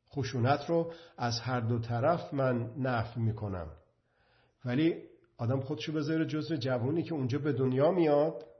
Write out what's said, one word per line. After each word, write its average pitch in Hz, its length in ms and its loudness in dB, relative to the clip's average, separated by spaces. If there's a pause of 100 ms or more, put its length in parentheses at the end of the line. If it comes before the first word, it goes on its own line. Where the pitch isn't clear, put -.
(100)
خشونت 135 600 0
رو 165 220 2 (260)
از 117 220 -2
هر 123 200 -2
دو 117 180 0
طرف 127 560 0
من 127 440 0
نفی 120 420 -2
می‌کنم. 104 460 -2 (960)
ولی 143 300 2 (440)
آدم 123 220 0
خودشو 151 320 -6
بذاره 160 340 0
جزو 151 300 -4
جوونی 131 460 0
که 170 120 -4
اونجا 131 240 0
به 139 140 0
دنیا 131 380 4
میاد، 160 540 4 (160)